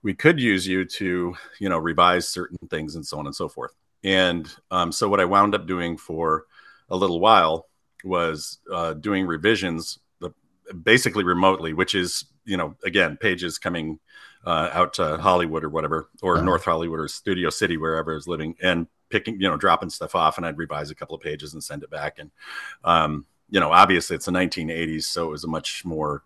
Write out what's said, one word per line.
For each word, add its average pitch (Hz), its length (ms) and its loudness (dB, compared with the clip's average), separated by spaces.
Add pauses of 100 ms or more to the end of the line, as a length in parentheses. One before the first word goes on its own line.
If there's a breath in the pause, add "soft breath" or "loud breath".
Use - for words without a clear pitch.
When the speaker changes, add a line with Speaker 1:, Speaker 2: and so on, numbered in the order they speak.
Speaker 1:
we 98 140 -4
could 160 240 4
use 101 260 2
you 92 200 0
to, 90 500 -4 (240 loud breath)
you 101 100 -4
know, 87 80 0
revise 85 500 2
certain 90 300 -8 (120)
things 78 260 -6
and 78 100 -12
so 76 140 -10
on 73 80 -10
and 69 80 -12
so 82 120 -6
forth. 64 260 -12 (300)
And, 92 460 2 (200)
um, 87 220 0
so 104 180 0
what 98 100 4
I 92 60 6
wound 101 300 4
up 92 100 -6
doing 87 320 -4
for 80 480 -2 (440 soft breath)
a 92 60 -4
little 90 240 0
while 85 480 4 (360)
was, 85 560 -4 (120)
uh, 85 220 -4
doing 95 320 -2
revisions, 87 760 -2 (240)
uh, 90 60 -10 (540)
basically 107 400 4
remotely, 87 500 4
which 90 220 0
is, 90 300 -2 (200)
you 101 100 -4
know, 80 200 -4 (100)
again, 85 320 2
pages 90 400 -2
coming, 82 420 -6 (460 loud breath)
uh, 82 260 0
out 87 220 2
to 80 240 -2
Hollywood 82 460 2
or 78 60 -6
whatever, 78 400 -4 (120)
or 90 140 0
Speaker 2:
Uh-huh. 80 100 2
Speaker 1:
North 87 180 2
Hollywood 82 360 -2
or 76 80 -6
Studio 90 420 -4
City, 87 260 -2
wherever 80 360 -4
I 80 40 -4
was 73 120 -12
living, 80 340 -6
and 85 260 0 (220)
picking, 104 320 -4
you 95 80 2
know, 76 80 -2
dropping 87 320 2
stuff - 260 -8
off, 80 220 2
and 85 80 -8
I'd 78 140 -6
revise 76 320 -8
a 76 40 -14
couple 82 200 -12
of 78 60 -18
pages 76 320 -10
and 78 100 -14
send 73 180 -12
it 73 80 -18
back. 76 300 -10
And, 76 100 -20 (540 loud breath)
um, 78 420 2 (240)
you 98 100 2
know, 78 120 2
obviously 90 440 6
it's 76 100 -8
the 92 60 -4
nineteen 87 380 0
eighties, 80 380 -4
so 85 200 -4
it 78 40 -6
was 76 120 -10
a 80 60 -8
much - 340 -6
more 78 420 -4